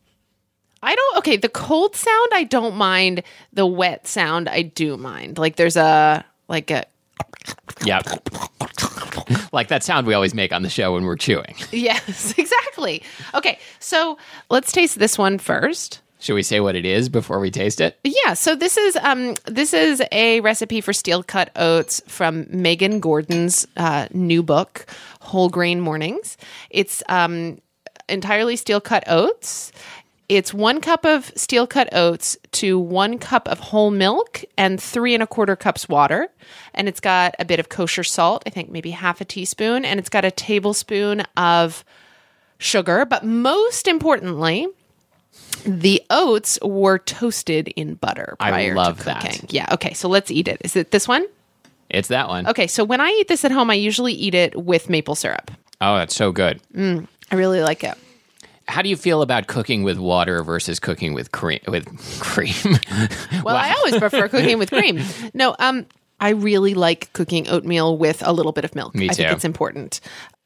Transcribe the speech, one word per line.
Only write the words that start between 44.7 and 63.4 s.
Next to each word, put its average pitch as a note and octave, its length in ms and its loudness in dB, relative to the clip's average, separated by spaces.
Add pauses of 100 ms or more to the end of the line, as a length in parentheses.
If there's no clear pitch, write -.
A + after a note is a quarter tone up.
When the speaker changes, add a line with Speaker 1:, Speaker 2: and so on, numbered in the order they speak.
Speaker 1:
the F#3+ 440 2
oats C4 520 2
were G3 360 2
toasted E3+ 680 -2
in D#3 260 -8
butter - 460 -6
Speaker 2:
I G#2 100 2
Speaker 1:
prior F#2 240 0
Speaker 2:
love F2 260 2
Speaker 1:
to - 60 -12
Speaker 2:
that. A#1+ 160 -4
Speaker 1:
cooking. - 280 -8
Yeah, - 220 -2
okay, - 220 -2
so - 140 -4
let's F#3+ 220 2
eat D#3 180 0
it. - 160 -4
Is F3 120 -4
it F3 140 0
this G3+ 160 2
one? D4 200 2 (600)
Speaker 2:
It's G2 200 -2
that B2+ 200 0
one. F2+ 180 -4
Speaker 1:
Okay, A3 200 0
so G#3 180 0
when B3 160 2
I D#4+ 100 4 (100)
eat G4+ 80 0
this D#4+ 160 0
at C#4 60 2
home, B3+ 200 2
I G#3+ 40 4
usually G#3+ 380 0
eat F#3 220 -2
it F3 220 4
with F3 320 0
maple D3+ 260 0
syrup. - 360 -6 (300)
Speaker 2:
Oh, G2+ 160 4
that's E2+ 180 0
so G2+ 180 2
good. E2+ 280 0 (140)
Speaker 1:
Mm, F3+ 320 -2 (240)
I G#3+ 40 0
really F#3 280 2
like D#3 220 0
it. A2+ 100 -6 (760)
Speaker 2:
How F3+ 140 0
do G3 60 2
you G3 80 2
feel D#3 260 2
about A#2+ 260 2
cooking A2+ 340 0
with F#2 160 0
water F2+ 460 2
versus E2 340 -4
cooking E2 360 -4
with B1 180 -6
cream? - 340 -2
With F2 200 -4 (120)
<laughs> - 220 -12
cream? - 340 -2 (880)